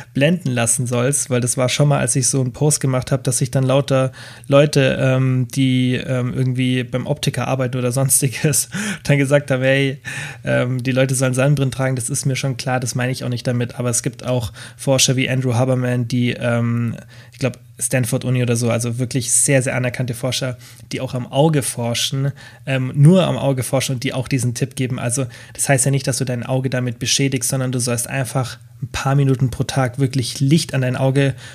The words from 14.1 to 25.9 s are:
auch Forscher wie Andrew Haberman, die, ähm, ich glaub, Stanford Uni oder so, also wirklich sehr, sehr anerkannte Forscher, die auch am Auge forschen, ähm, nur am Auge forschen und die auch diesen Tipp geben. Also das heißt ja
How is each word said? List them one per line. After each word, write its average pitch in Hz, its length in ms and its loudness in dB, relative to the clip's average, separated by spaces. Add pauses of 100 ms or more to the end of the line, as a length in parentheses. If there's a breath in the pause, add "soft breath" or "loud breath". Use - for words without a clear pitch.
auch 123 280 -2 (240 loud breath)
Forscher 131 400 2
wie 131 120 0
Andrew 127 260 0
Haberman, 123 540 0
die, 123 220 0
ähm, 117 640 0 (360 loud breath)
ich - 80 -12
glaub, 127 180 -2 (220)
Stanford 127 440 -2
Uni 127 180 0
oder 120 140 0
so, 120 140 0
also 117 280 -2
wirklich 123 320 -4
sehr, 135 320 4
sehr 123 140 -2
anerkannte 123 380 -2
Forscher, 127 440 -4 (320 loud breath)
die - 100 -6
auch 127 140 -6
am 123 160 -6
Auge 143 320 4
forschen, 123 720 -2 (340 loud breath)
ähm, 131 300 -2
nur 160 280 8
am 135 140 0
Auge 131 240 0
forschen 131 320 -2
und 120 80 -6
die 127 100 -2
auch 131 140 -4
diesen 120 280 0
Tipp - 200 -4
geben. 127 240 -2
Also 120 280 -2 (260 loud breath)
das - 160 -6
heißt 135 160 4
ja 139 80 2